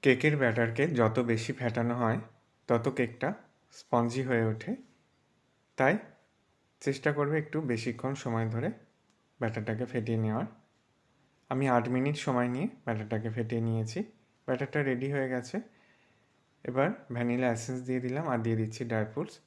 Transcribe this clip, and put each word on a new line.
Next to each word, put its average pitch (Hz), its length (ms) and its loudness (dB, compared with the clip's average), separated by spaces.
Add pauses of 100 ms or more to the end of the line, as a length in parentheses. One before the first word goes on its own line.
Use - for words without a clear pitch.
কেকের 143 380 6
ব্যাটারকে 117 420 2 (160)
যত 113 180 4 (140)
বেশি 113 280 0
ফেটানো 120 420 0
হয় 113 180 2 (500)
তত 117 160 4 (120)
কেকটা 123 320 -2 (500)
স্পঞ্জি 120 500 0
হয়ে 117 220 4
ওঠে, 110 200 -6 (1040)
তাই 135 160 6 (880)
চেষ্টা 139 360 0
করবে 147 260 2
একটু 156 140 -6 (140)
বেশিক্ষণ 117 400 -2 (120)
সময় 113 300 0
ধরে 127 160 -2 (720)
ব্যাটারটাকে 113 520 -2
ফেটিয়ে 113 320 -2
নেওয়ার। 110 240 0 (1000)
আমি 131 160 0 (100)
আট 113 100 6 (100)
মিনিট 139 200 2 (100)
সময় 123 300 2
নিয়ে 165 120 -2 (180)
ব্যাটারটাকে 110 500 -2
ফেটিয়ে 117 320 -2
নিয়েছি। 113 320 -2 (480)
ব্যাটারটা 131 320 -2 (100)
রেডি 127 220 -2
হয়ে 135 220 0
গেছে। 123 240 -6 (1080)
এবার 135 240 2 (260)
ভ্যানিলা 120 400 0
এসেন্স 123 320 -6
দিয়ে 127 180 -2
দিলাম 135 260 -4
আর 120 140 2
দিয়ে 113 160 2
দিচ্ছি 110 280 -4
ড্রাই 110 220 0
ফ্রুটস। - 240 -6 (120)